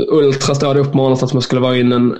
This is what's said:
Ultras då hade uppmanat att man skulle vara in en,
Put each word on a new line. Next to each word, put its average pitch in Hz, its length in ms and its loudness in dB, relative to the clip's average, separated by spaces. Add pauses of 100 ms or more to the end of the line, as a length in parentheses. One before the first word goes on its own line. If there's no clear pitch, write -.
Ultras 139 500 0
då 151 80 -2
hade 143 140 0
uppmanat 135 420 0
att 127 100 -2
man 131 100 0
skulle 127 180 -2
vara 127 180 0
in 123 140 2
en, 120 280 0